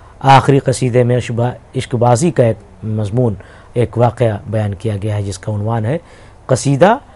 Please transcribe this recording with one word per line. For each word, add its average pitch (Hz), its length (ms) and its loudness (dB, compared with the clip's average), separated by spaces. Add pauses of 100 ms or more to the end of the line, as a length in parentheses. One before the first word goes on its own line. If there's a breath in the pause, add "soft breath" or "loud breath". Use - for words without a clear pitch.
(220 loud breath)
आखिरी 135 380 6
कसीदे 123 440 0
में 123 160 0
शुबा-, 120 340 -4 (220)
इश्कबाजी 123 560 0
का 131 120 2
एक 113 140 2 (280)
मजमून, 107 520 -2 (400 loud breath)
एक 117 200 -2
वाक़या 113 500 0
बयान 104 260 -2
किया 104 240 -6
गया 104 180 -6
है 104 80 -4
जिसका 101 300 -8
उन्वान 107 320 -4
है 147 160 -4 (480 soft breath)
कसीदा 143 520 2 (140)